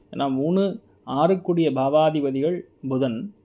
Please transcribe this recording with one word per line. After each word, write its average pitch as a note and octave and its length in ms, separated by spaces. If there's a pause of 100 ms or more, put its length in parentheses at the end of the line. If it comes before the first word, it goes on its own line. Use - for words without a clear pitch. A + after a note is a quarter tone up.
(100)
ஏன்னா, C#3 200
மூணு, F3 500 (260)
ஆறுக்குடிய E3 680
பாவாதிபதிகள் C#3+ 880 (280)
புதன், C3 460 (100)